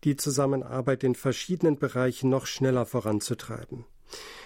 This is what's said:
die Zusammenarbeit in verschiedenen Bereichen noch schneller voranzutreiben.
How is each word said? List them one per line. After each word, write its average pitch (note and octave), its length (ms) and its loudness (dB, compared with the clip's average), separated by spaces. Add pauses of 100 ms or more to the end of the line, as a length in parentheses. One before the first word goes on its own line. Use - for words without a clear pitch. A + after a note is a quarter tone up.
die C#3+ 100 4
Zusammenarbeit C3 880 0
in B2+ 100 6
verschiedenen D3+ 640 0
Bereichen B2+ 520 0
noch B2+ 160 2
schneller B2+ 400 2
voranzutreiben. A2+ 1000 -4 (640)